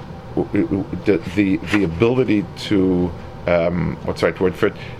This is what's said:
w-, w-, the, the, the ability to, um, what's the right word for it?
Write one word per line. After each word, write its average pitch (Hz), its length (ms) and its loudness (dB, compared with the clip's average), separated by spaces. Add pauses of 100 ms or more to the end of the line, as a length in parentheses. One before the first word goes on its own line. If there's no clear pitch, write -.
(340)
w-, 95 300 0
w-, 98 200 0 (200)
the, 98 140 4 (180)
the, 98 220 4
the 95 260 0
ability 104 600 2 (140)
to, 92 540 2 (340)
um, 85 580 2
what's - 180 -6
the 92 60 6
right 82 120 -2
word 90 160 2
for 107 100 2
it? 95 100 -2 (240)